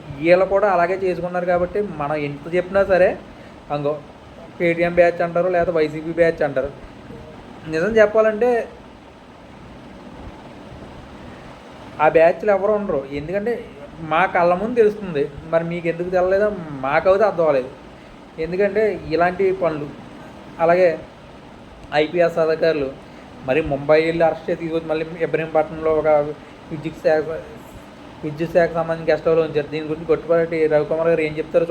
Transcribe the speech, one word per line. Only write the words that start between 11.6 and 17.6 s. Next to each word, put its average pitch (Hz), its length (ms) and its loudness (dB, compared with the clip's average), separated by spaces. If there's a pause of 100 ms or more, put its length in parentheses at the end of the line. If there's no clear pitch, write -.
ఆ 156 80 6
బ్యాచ్‌లు 170 420 4
ఎవరు 196 200 2
ఉండరు. 185 400 -2
ఎందుకంటే 190 540 -6 (340)
మా 165 260 2
కళ్ళ 180 280 2
ముందు 214 220 -2
తెలుస్తుంది, 196 540 0 (200)
మరి 165 140 0
మీకు 170 240 -6
ఎందుకు 170 220 -4
తెలలేదో 190 420 2 (200)
మాకైతే 156 520 2
అర్థం 175 180 2
అవ్వలేదు. 135 280 2 (680)